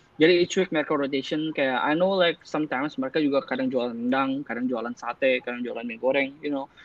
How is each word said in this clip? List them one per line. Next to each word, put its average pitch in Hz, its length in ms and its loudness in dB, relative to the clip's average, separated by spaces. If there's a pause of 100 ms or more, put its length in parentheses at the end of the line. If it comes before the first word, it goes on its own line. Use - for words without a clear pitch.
(200)
jadi 175 240 8
each 190 160 0
week 175 160 0
mereka 151 160 0
rotation. 143 640 -2
Kayak 135 240 2
I 143 140 2
know, 185 180 2
like, 175 320 4
sometimes 151 560 -4
mereka 131 160 -4
juga 139 320 2
kadang 131 240 -2
jualan 120 240 -2
rendang, 135 480 -2
kadang 120 240 -4
jualan 120 240 -4
sate, 123 480 0
kadang 123 240 -6
jualan 117 240 -6
mie 113 80 -10
goreng, 135 480 0
you 147 80 -4
know, 139 160 -6 (160)